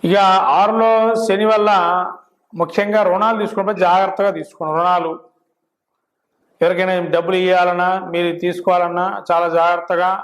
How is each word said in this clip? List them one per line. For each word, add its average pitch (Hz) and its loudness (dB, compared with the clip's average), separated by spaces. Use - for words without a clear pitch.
ఇక 185 4
ఆరులో 226 2
శని 202 0
వల్ల 214 2
ముఖ్యంగా 202 0
రుణాలు 208 0
తీసుకున్నప్పుడు 190 -4
జాగ్రత్తగా 190 2
తీసుకోండి. 156 -8
రుణాలు 175 0
ఎవరికైనా 185 0
డబ్బులు 170 0
ఇవ్వాలన్నా, 180 2
మీరు 175 0
తీసుకోవాలన్నా 175 0
చాలా 170 0
జాగ్రత్తగా 175 0